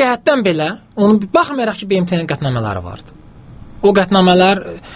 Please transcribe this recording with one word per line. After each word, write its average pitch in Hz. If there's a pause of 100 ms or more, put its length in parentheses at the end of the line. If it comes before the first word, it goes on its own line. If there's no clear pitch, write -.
cəhətdən 254
belə, 160 (300)
onu 208 (100)
baxmayaraq 269
ki, 208
B 190
M 175
T-nin 170
qətnamələri 120
vardı. - (680)
O 202
qətnamələr, 185
e, 175 (220)